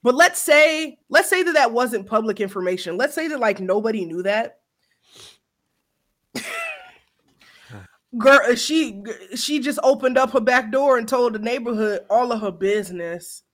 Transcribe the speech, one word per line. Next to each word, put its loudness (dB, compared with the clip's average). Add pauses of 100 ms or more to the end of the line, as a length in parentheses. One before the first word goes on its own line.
But 4
let's 4
say, 4 (100)
let's 2
say 2
that 0
that 4
wasn't -2
public -2
information. -4
Let's -2
say -4
that, -6
like, 0
nobody -2
knew -8
that. -2 (1800)
<laughs> -10 (1800)
Girl, 6
she, -2 (320)
she -4
just -4
opened 2
up 2
her 2
back 0
door 2
and -4
told 0
the -8
neighborhood -4
all 2
of -2
her -4
business. -6 (100)